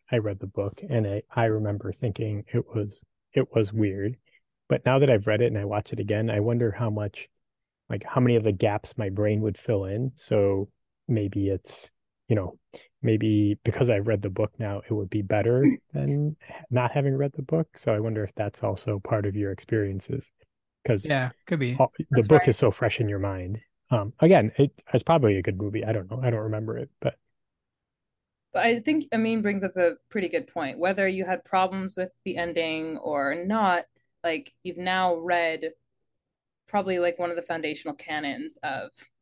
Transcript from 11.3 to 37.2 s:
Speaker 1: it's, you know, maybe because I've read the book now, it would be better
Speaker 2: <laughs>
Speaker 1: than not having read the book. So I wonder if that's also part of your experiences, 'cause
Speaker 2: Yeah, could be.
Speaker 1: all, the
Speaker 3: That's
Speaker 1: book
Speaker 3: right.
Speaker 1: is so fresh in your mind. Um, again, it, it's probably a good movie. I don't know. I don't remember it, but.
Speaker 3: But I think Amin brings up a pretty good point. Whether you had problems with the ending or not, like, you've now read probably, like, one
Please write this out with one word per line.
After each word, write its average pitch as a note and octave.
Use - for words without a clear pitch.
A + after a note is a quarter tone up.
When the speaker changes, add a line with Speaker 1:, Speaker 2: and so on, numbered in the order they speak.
Speaker 1:
it's, -
you A2+
know, F#2
maybe G#2+
because A#2+
I've G2+
read G#2
the G2+
book G2+
now, G2+
it -
would G2+
be G#2+
better G#2+
Speaker 2:
<laughs> -
Speaker 1:
than C#3+
not B2
having C#3
read C#3
the D3
book. D#3+
So -
I G#2+
wonder A2
if -
that's -
also G#2
part G#2
of G2
your G2+
experiences, G2
'cause G2+
Speaker 2:
Yeah, C3
could E3+
be. B2+
Speaker 1:
all, C3
the -
Speaker 3:
That's A#2
Speaker 1:
book D#3
Speaker 3:
right. -
Speaker 1:
is A#2
so A#2+
fresh -
in G#2
your G2+
mind. F#2+
Um, G#2+
again, D#3+
it, C#3+
it's -
probably C3
a F#2
good F#2
movie. G#2+
I A2
don't G2
know. B2
I B2
don't A2+
remember A2
it, C#3
but. -
Speaker 3:
But F#3
I A#3
think D4+
Amin A3
brings G3+
up F#3
a F3
pretty F#3
good D#3
point. C#3+
Whether F#3+
you F#3+
had F3+
problems F#3
with F#3
the F3+
ending D#3+
or D3
not, G3
like, E3
you've E3+
now F#3
read E3
probably, F#3+
like, F3
one F3